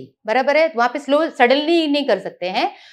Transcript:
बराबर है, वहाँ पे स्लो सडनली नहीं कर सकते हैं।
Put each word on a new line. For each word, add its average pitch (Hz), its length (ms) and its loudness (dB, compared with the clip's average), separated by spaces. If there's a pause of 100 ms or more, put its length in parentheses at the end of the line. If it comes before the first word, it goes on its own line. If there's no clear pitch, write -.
(260)
बराबर 262 300 0
है, 320 200 2
वहाँ 233 120 2
पे 294 100 -6
स्लो 294 320 0
सडनली 294 560 2
नहीं 285 200 -2
कर 208 120 0
सकते 175 280 -10
हैं। 254 260 -2 (200)